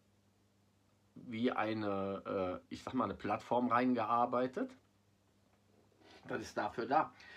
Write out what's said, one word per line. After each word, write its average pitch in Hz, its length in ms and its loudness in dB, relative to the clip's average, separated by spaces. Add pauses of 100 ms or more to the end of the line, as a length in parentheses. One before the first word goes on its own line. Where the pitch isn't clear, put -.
(1160)
wie 120 340 0
eine, 98 1120 0
äh, - 120 -14
ich - 100 -10
sag 104 100 -8
mal, 120 100 2
eine 98 100 -2
Plattform 113 540 0
reingearbeitet. 123 1040 2 (1600)
Das 123 120 -4
ist - 160 -10
dafür 110 300 -2
da. 123 260 4 (240)